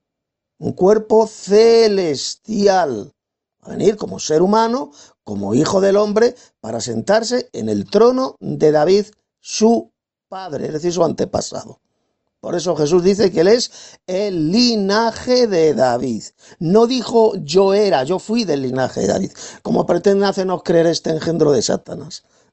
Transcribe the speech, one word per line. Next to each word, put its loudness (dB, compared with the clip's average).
Un -8
cuerpo 2
celestial. 0
Va -20
a -12
venir 2
como -10
ser 0
humano, 0
como -6
hijo 0
del 2
hombre, 0
para -8
sentarse -4
en -8
el -4
trono 2
de 0
David, 2
su 0
padre, -10
es -10
decir, -4
su 0
antepasado. -6
Por -8
eso -2
Jesús 2
dice 2
que -2
él 4
es -2
el -4
linaje 0
de 2
David. -2
No 4
dijo, 0
"Yo 2
era, 2
yo -2
fui -4
del -2
linaje -4
de -2
David", -2
como 0
pretende 2
hacernos -2
creer 2
este -2
engendro 0
de 2
Satanás, -8